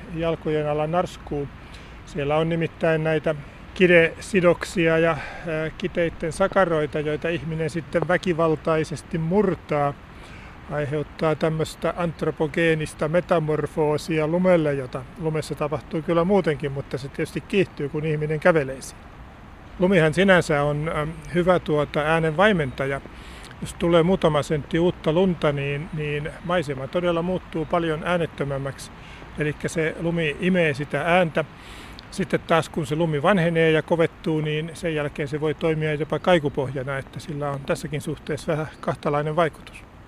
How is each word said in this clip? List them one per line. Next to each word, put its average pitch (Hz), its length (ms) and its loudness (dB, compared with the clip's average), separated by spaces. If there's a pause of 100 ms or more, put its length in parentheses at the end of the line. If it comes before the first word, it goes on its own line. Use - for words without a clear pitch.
(160)
jalkojen 156 540 -2
alla 151 180 0
narskuu. 156 600 -2 (580)
Siellä 147 320 -2
on 165 120 2
nimittäin 160 540 0
näitä 156 320 0 (380)
kidesidoksia 170 1200 4
ja, 165 140 4
eh, 156 680 -6
kiteitten 170 560 -2
sakaroita, 170 680 2
joita 151 300 -2
ihminen 160 400 -2
sitten 165 380 -2
väkivaltaisesti 160 1080 0
murtaa, 160 760 0 (800)
aiheuttaa 147 640 -2
tämmöistä 160 640 -2
antropogeenista 160 1120 0
metamorfoosia 156 1200 0
lumelle, 170 460 4
jota 131 280 -6 (180)
lumessa 156 360 -2
tapahtuu 151 460 -4
kyllä 170 220 2
muutenkin, 165 480 2
mutta 139 260 -6
se 131 100 -8
tietysti 156 340 -6
kiihtyy, 165 480 0
kun 151 160 -4
ihminen 151 340 -2
kävelee 135 420 2
siinä. - 220 -16 (760)
Lumihan 175 340 6
sinänsä 170 500 6
on, 147 320 -2
ähm, 151 140 -2 (240)
hyvä, 175 260 4
tuota, 147 400 0
äänen 156 380 2
vaimentaja. 143 640 2 (600)
Jos - 120 -10
tulee 170 300 6
muutama 160 400 4
sentti 160 360 -2
uutta 170 340 2
lunta, 170 380 2
niin, 143 420 -4
niin 151 380 -4 (140)
maisema 143 420 -2
todella 175 340 0
muuttuu 170 440 -4
paljon 165 380 -2
äänettömämmäksi. 143 880 -4 (480)
Elikkä 151 280 -2
se 160 320 -2
lumi 165 400 -2
imee 175 340 4
sitä 143 280 -4
ääntä. 170 440 2 (680)
Sitten - 360 -2
taas, 165 220 2
kun 165 160 -4
se 151 100 -2
lumi 156 280 0
vanhenee 165 480 4
ja 156 100 4
kovettuu, 160 600 0
niin 156 320 -4
sen 160 220 -4
jälkeen 147 320 -4
se 143 140 -4
voi 151 120 0
toimia 156 400 0
jopa 151 260 -2
kaikupohjana, 139 800 0
että 131 220 -10
sillä 143 300 -6
on 139 100 -6
tässäkin 147 420 -4
suhteessa 156 500 -6
vähän 151 160 -2 (140)
kahtalainen 151 540 -2
vaikutus. - 420 -2 (300)